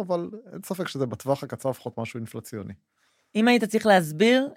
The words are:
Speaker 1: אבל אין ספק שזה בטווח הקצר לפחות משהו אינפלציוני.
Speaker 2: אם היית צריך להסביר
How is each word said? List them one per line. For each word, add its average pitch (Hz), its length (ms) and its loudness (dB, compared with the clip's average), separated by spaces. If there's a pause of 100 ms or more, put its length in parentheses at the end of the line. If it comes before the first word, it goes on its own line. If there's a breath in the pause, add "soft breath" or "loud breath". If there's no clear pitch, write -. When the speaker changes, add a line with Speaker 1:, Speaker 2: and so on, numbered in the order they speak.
Speaker 1:
אבל 175 280 -6 (240)
אין - 100 -12
ספק 185 240 -6
שזה 135 180 -4
בטווח 127 380 -4
הקצר 131 260 -8
לפחות - 280 -8
משהו 117 200 -8
אינפלציוני. 113 560 -10 (600)
Speaker 2:
אם 220 120 4
היית 240 160 4
צריך 220 220 0
להסביר 202 720 4